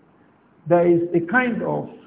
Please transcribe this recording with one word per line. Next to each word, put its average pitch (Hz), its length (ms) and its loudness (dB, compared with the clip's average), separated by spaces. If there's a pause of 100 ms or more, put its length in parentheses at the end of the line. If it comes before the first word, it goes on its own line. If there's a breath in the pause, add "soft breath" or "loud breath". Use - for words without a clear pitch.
(680 soft breath)
There 175 200 4
is 170 140 4 (120)
a 175 60 2 (100)
kind 233 320 -2
of, 147 280 -6 (180)